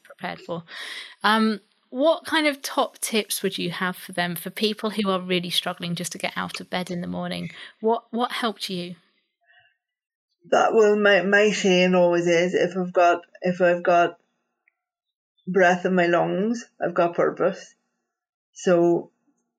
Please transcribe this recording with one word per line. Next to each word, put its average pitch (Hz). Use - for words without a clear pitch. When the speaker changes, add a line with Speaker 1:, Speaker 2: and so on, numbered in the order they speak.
Speaker 1:
prepared -
for. 170
Um, 220
what 285
kind 311
of 277
top -
tips -
would 190
you 180
have 180
for -
them, 175
for 170
people 214
who 214
are 185
really 180
struggling 180
just 170
to -
get 180
out 185
of 180
bed 180
in 175
the 180
morning? 175
What, 226
what 233
helped -
you? 175
Speaker 2:
That, -
well, 208
my, 202
my 202
saying 180
always 175
is, 175
if 175
I've 180
got, 175
if 180
I've 175
got 175
breath 180
in 185
my 175
lungs, 175
I've 175
got 175
purpose. -
So 170